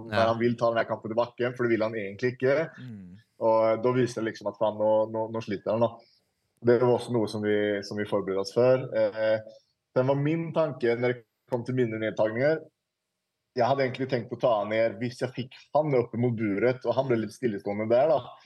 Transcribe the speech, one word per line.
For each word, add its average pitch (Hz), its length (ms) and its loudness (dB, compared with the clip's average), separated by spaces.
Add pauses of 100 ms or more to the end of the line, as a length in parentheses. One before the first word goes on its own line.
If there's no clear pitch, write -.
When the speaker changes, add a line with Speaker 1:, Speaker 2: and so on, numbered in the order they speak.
(120)
Speaker 1:
Ja. 107 40 -4
Speaker 2:
men 113 120 4
han 113 120 2
vil 120 160 2
ta 117 140 0
den 113 80 0
her 110 80 2
kampen 110 240 -6
til 110 80 -6
bakken, 120 400 -2
for 123 60 -2
det 120 80 0
vil 107 100 2
han 113 140 -2
egentlig 110 420 -4
ikke. 143 400 2
Speaker 1:
Mm. 98 400 -16 (220)
Speaker 2:
Og 113 440 2
da 123 100 4
viser 120 280 0
det 110 80 -2
liksom 104 180 -8
at 101 120 -8
faen, 107 180 0
nå, 110 340 2
nå, 110 200 -4
nå 113 100 -4
sliter 98 300 -4
han 113 100 0
da. 113 80 2 (760)
Det 120 180 6
var 123 180 4
også 120 120 -8
noe 110 160 0
som 107 140 -6
vi, 104 400 0
som 104 160 -8
vi 104 80 -2
forberedte 95 360 -2
oss - 120 -8
før. 127 400 4
Eh, 110 460 0 (560)
den 127 100 4
var 139 100 2
min 156 380 -2
tanke 135 460 0
når 123 160 0
det 120 80 -18 (260)
kom 120 160 -2
til 127 80 -4
mine 117 240 0
nedtagninger. 113 600 0 (960)
Jeg 120 120 2
hadde 135 180 2
egentlig 127 240 -4
tenkt 117 240 -2
å 120 60 -10
ta 117 200 2
han 101 100 -4
ned 110 300 0
hvis 123 220 -6
jeg 123 100 -4
fikk 131 220 -10 (200)
han 151 220 2
opp - 220 2
mot 120 180 0
buret, 107 500 0
og 117 80 0
han 135 140 0
ble 123 140 2
litt 104 100 -6
stillestående 104 560 -4
der 123 220 4
da. 147 80 4 (280)